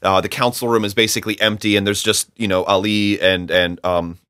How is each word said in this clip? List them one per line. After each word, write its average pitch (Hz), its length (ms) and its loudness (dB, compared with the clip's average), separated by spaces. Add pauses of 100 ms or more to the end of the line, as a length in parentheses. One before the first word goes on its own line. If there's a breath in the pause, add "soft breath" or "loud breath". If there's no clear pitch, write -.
Uh, 95 180 2
the 95 80 -4
council 123 400 -2
room 113 160 2
is 101 80 -4
basically 110 480 0
empty, 104 360 0
and 101 100 0
there's 101 160 -2
just, - 340 -2
you 110 120 -4
know, 92 160 2
Ali 101 560 0
and, 90 300 0
and, 87 340 0
um, 87 340 -2 (120)